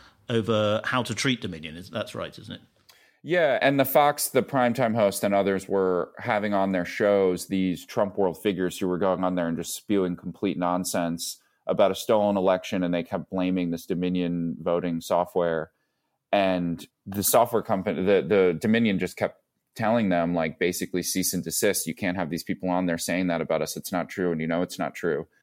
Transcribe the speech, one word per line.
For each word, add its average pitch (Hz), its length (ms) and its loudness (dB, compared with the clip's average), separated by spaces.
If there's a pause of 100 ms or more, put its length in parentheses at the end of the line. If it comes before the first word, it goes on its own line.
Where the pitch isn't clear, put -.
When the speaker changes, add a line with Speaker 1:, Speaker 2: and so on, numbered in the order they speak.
(280)
Speaker 1:
over 107 560 2
how 127 180 0
to 110 120 -6
treat 127 260 -2
Dominion. 80 360 -10
Is, 90 140 -16
that's 107 240 -8
right, 85 240 -10
isn't 104 160 -14
it? - 60 -16 (640)
Speaker 2:
Yeah, 151 380 2
and 139 180 4
the 135 60 4
Fox, 147 440 4
the 127 140 2
primetime 123 520 0
host 104 300 2
and 101 100 2
others 98 340 2
were 92 500 2
having 107 360 -2
on 98 180 2
their 90 120 0
shows 98 640 2
these 92 380 -2
Trump 101 340 -2
world 92 240 0
figures 92 360 0
who 95 100 -2
were 90 100 0
going 92 260 2
on 92 100 0
there 85 140 0
and 82 80 -2
just 85 180 -8
spewing 92 420 0
complete 90 420 -4
nonsense 87 800 -2 (280)
about 95 240 4
a 98 40 -2
stolen 104 420 2
election, 92 460 0
and 87 100 0
they 87 100 0
kept 87 280 -6
blaming 92 400 -2
this 82 160 -6
Dominion 87 720 -2
voting 85 400 -2
software. 85 680 0 (640)
And 90 540 0 (200)
the 98 160 -4
software 117 400 4
company, 92 400 -2
the, 92 240 4
the 92 320 4
Dominion 110 400 2
just 90 180 -4
kept - 240 -4 (340)
telling 110 340 2
them, 85 280 2
like, 80 240 -2
basically, 90 420 0
"Cease - 300 -2
and 87 100 -2
desist. 92 460 0
You 80 80 -6
can't 92 200 -4
have 85 140 -4
these 82 140 -6
people 92 240 -6
on 90 180 0
there 82 120 -2
saying 90 280 -2
that 85 140 0
about 78 200 -2
us. 76 160 -4
It's - 140 -10
not 87 180 -4
true, 90 220 -2
and 80 100 -2
you 80 60 -4
know 82 160 -2
it's - 160 -6
not 78 160 -4
true." 80 320 -2 (160)